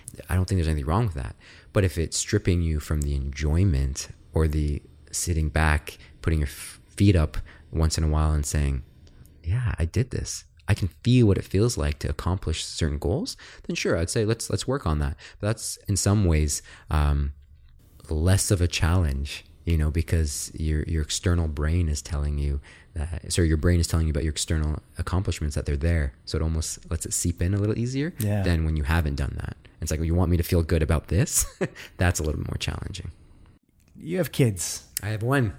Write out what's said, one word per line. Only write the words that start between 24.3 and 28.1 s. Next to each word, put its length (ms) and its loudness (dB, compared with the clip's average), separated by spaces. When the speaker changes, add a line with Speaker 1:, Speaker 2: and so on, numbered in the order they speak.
Speaker 1:
external 480 -2
accomplishments, 580 -2
that 100 -4
they're 120 -2
there. 360 0
So 120 -4
it 40 0
almost 500 -4
lets 140 -4
it 80 -6
seep 280 -2
in 120 2
a 40 0
little 200 0
easier 420 -2